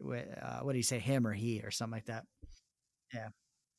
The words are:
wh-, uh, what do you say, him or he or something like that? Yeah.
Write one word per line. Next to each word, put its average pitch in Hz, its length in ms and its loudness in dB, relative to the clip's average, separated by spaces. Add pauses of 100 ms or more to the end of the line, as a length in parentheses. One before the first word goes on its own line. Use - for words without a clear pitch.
wh-, 127 260 -4 (140)
uh, 120 200 -4
what 135 120 0
do 131 60 4
you 117 40 4
say, 123 160 2
him 127 280 6
or 107 60 2
he 110 280 0
or 107 100 -6
something 113 240 -2
like 110 100 -6
that? 113 200 -6 (880)
Yeah. 110 160 -4 (500)